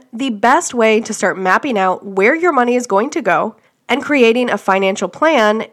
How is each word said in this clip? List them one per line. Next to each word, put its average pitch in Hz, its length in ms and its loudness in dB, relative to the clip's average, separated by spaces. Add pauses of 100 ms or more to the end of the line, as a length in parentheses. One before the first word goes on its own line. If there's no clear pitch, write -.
(120)
the 262 180 -6
best 240 440 0
way 220 280 2
to 226 120 -10
start 180 240 -2
mapping 202 400 0
out 185 260 -2
where 196 300 0
your 330 180 0
money 247 220 2
is 247 140 -2
going 208 220 0
to 302 120 -6
go 196 320 -2 (340)
and 254 140 -2
creating 247 480 2
a 208 80 -2
financial 196 500 -2
plan 220 640 0